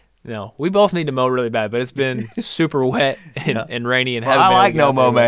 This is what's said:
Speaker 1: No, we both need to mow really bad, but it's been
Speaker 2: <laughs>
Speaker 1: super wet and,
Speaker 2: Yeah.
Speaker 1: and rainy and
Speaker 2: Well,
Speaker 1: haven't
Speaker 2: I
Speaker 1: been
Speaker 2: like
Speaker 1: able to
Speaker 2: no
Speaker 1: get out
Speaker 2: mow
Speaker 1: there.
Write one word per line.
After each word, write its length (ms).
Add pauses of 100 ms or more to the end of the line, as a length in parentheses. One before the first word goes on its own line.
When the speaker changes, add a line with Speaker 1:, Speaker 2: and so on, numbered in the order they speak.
(260)
Speaker 1:
No, 320
we 140
both 240
need 120
to 60
mow 160
really 220
bad, 200
but 120
it's 100
been 400
Speaker 2:
<laughs> 80
Speaker 1:
super 460
wet 320 (180)
and, 120
Speaker 2:
Yeah. 200
Speaker 1:
and 180
rainy 300
and 100
Speaker 2:
Well, 140
Speaker 1:
haven't 60
Speaker 2:
I 20
Speaker 1:
been 100
Speaker 2:
like 160
Speaker 1:
able 0
to 40
Speaker 2:
no 60
Speaker 1:
get 40
out 60 (180)
Speaker 2:
mow 80
Speaker 1:
there. 80